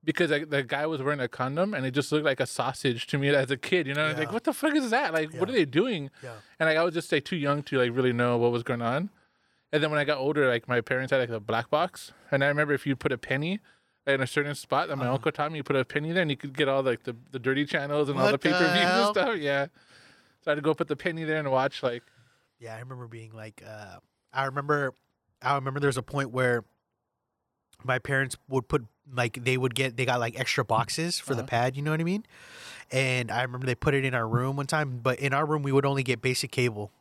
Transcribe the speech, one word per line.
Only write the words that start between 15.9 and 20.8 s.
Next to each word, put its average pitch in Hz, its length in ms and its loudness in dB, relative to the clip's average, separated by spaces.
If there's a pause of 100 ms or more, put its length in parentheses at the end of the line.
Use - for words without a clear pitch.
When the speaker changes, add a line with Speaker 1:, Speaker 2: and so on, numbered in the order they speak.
Speaker 1:
there, 180 100 2
and 156 80 0
you 135 60 0
could 139 200 -12
get 143 120 2
all, 135 160 2
like, 123 180 0
the, 120 140 -8 (160)
the 131 80 -8
dirty 135 260 0
channels 147 420 0
and 139 80 -2
all 135 140 4
Speaker 2:
What 139 100 0
Speaker 1:
the - 80 2
Speaker 2:
the - 60 4
Speaker 1:
pay-per-views 180 160 4 (100)
and 175 80 4
Speaker 2:
hell? 196 240 4
Speaker 1:
stuff, 208 260 0
yeah. 139 280 0 (760)
So - 40 -8
I 160 60 0
had - 20 4
to 147 80 -6
go 156 100 2
put 156 140 0